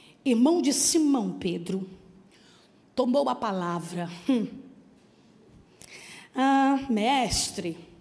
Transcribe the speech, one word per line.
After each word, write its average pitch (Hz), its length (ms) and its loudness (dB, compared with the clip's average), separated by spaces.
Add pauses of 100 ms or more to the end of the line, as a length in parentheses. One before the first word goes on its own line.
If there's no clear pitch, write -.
(240)
irmão 277 380 4
de 269 100 2
Simão 269 600 2
Pedro, 180 560 -6 (1040)
tomou 254 340 2
a 247 60 0
palavra. 175 720 -6 (200)
Hum. 254 180 0 (1900)
"Ah, 269 540 2
mestre, 208 880 0 (240)